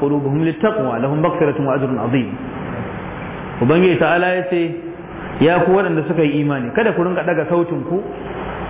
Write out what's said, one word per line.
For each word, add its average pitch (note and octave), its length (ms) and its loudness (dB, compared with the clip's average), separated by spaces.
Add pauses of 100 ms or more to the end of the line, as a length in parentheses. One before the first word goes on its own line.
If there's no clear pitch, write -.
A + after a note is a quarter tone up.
قلوبهم C#3+ 460 2
للتقوى D#3+ 460 0 (100)
لهم C#3 180 0
مغفرة D#3+ 380 2
وأجر C3+ 320 0
عظيم." A#2+ 380 0 (1400)
Ubangiji E3+ 320 4
Ta'ala E3+ 280 4 (120)
ya F3+ 80 -2
ce, F3 140 0 (840)
"Ya E3+ 240 6
ku F#3 80 6
waɗanda E3+ 320 2
suka E3 160 2
yi D3 160 2
imani, C#3 320 0
kada A3 240 2
ku F3 80 2
rinka F3+ 240 0
ɗaga D#3+ 240 2
sautin E3+ 320 0
ku E3 160 -2 (720)